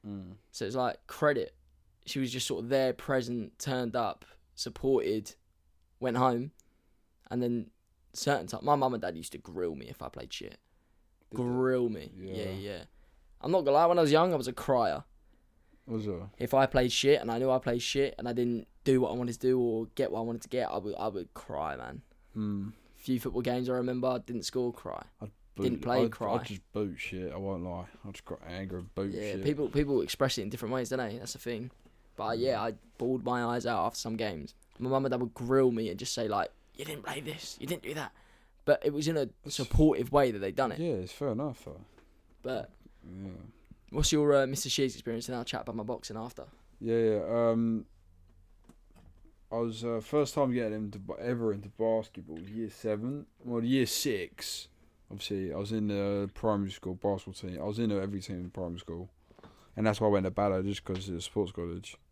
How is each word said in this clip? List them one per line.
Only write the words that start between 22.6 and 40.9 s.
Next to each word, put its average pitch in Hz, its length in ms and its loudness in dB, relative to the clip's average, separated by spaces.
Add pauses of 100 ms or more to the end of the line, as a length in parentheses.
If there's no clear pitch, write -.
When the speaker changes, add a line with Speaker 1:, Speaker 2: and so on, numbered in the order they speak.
Speaker 2:
Few 127 240 -2
football 123 220 -4
games 123 260 0
I 127 60 0
remember, 123 500 0
didn't 120 200 -6
score, 123 280 -2
cry. - 320 -10 (160)
Speaker 1:
I'd 107 100 -12 (260)
Speaker 2:
Didn't - 240 0
Speaker 1:
boot, - 20 -10
Speaker 2:
play, 123 220 2
Speaker 1:
I'd, 110 80 -2
Speaker 2:
cry. 113 240 -2
Speaker 1:
I'd 117 100 -2
just - 260 -12
boot 101 260 -2
shit, 90 340 -6
I 80 40 -8
won't 95 280 -4
lie. 87 220 -8 (200)
I'd 98 80 -12
just - 100 -16
got - 140 -10 (100)
angry 92 300 -8
and 90 160 -12
boot 98 180 -2
Speaker 2:
Yeah, 104 200 -4
Speaker 1:
shit. 95 120 -4
Speaker 2:
people, 143 240 0
people 139 320 2
express 131 380 0
it 110 40 -4
in 98 60 -4
different 117 240 -6
ways, 127 160 -2
don't 127 120 -2
they? 113 180 -4
That's - 160 -10
the 127 40 -12
thing. 120 320 -6 (460)
But, 110 220 -2
Speaker 1:
Mm. - 20 -2
Speaker 2:
yeah, 120 220 2
I 113 100 -2 (260)
bawled 123 260 0
my 123 200 2
eyes 117 220 0
out 107 200 2
after 117 120 -2
some 113 180 -4
games. 92 380 -4 (240)
My 123 100 -2
mum 135 160 4
and 127 80 2
dad 123 80 2
would 117 140 -2
grill 127 380 6
me 113 180 -2
and 95 80 -6
just - 160 -4
say, 117 140 0
like, 101 220 0 (240)
"You 139 120 -12
didn't 151 180 -8
play 143 160 -6
this, 151 400 -10
you 135 60 -8
didn't 170 160 -4
do 131 120 -6
that." 147 180 -6 (520)
But - 200 6
it 147 100 4
was 147 120 0
in 160 120 2
a 131 100 0 (160)
Speaker 1:
It's 143 100 -8
Speaker 2:
supportive 139 560 6
way 139 220 6
that 104 80 -4
they 98 120 0
done 127 200 2
it. 151 80 -6
Speaker 1:
Yeah, 165 140 0